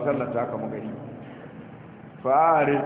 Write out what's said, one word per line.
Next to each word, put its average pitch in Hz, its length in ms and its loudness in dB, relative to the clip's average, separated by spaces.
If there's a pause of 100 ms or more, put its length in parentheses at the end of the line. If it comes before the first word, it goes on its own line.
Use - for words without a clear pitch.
sallar 135 260 0
ta 120 140 0
ka 113 100 -4
mu 110 140 -4
gani." 107 240 -8 (1300)
Fa 156 400 6
a - 20 6
ri-, 143 220 4